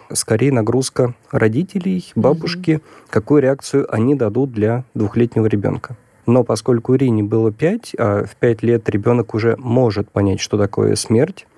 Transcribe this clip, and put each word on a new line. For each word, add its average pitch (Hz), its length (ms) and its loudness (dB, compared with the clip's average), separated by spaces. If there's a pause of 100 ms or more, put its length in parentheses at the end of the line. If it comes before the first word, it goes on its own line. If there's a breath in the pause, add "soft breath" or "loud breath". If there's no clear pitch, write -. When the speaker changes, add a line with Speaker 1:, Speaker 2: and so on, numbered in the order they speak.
(120)
Speaker 1:
скорее 117 380 0
нагрузка 120 640 0 (160)
родителей, 175 720 -2 (120)
Speaker 2:
Мгм. 113 60 0
Speaker 1:
бабушки, 160 580 0 (280 loud breath)
какую 147 340 2
реакцию 139 520 0
они 123 220 2
дадут 123 360 -2
для 113 300 0 (120)
двухлетнего 113 520 0
ребёнка. 101 480 -2 (320)
Но 120 160 4
поскольку 120 540 0
Ирине 120 260 2
было 110 300 0
пять, 180 440 -4
а 104 280 0
в - 100 -14
пять 117 300 0
лет 117 260 0
ребёнок 120 440 0
уже 113 220 0
может 120 540 0
понять, 98 300 0
что - 180 -4
такое 104 380 0
смерть, 120 500 0 (120)